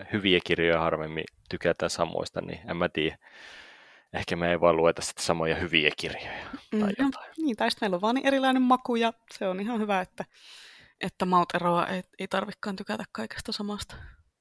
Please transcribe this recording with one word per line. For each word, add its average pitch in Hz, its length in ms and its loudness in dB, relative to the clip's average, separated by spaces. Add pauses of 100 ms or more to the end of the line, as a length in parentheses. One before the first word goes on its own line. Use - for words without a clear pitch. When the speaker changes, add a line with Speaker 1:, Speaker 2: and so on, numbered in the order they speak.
(140)
Speaker 1:
hyviä 95 320 4
kirjoja 82 340 4
harvemmin 80 440 -2 (260)
tykätään 87 400 0
samoista, 85 520 -4
niin 87 180 -10 (100)
en 87 80 -4
mä 85 120 2
tiedä. 80 280 -2 (960)
Ehkä 87 220 -4
me 87 160 0
ei 85 100 2
vaan 85 160 6
lueta 82 240 4
sitten - 240 -8
samoja 82 300 2
hyviä 80 420 2
kirjoja - 320 -8 (220)
tai 277 80 -12 (120)
Speaker 2:
Mm, 214 80 0
no, 208 80 2
Speaker 1:
jotain. 262 500 -2
Speaker 2:
niin, 302 180 -2
tai 226 160 0
sitten - 140 -4
meillä 185 100 0
on 175 60 -4
vaan 220 140 2
niin 269 120 0
erilainen 262 340 4
maku 247 340 4
ja 226 180 2 (240)
se 208 100 -2
on 185 120 -2
ihan 214 200 -4
hyvä, 202 220 0
että, - 240 -10 (760)
että 190 240 -2
maut 180 300 4
eroaa, 175 320 2
ei, 180 160 -4 (160)
ei 190 80 -4
tarvikaan 196 480 -4
tykätä 208 360 -6
kaikesta - 400 -8
samasta. 208 440 -6 (460)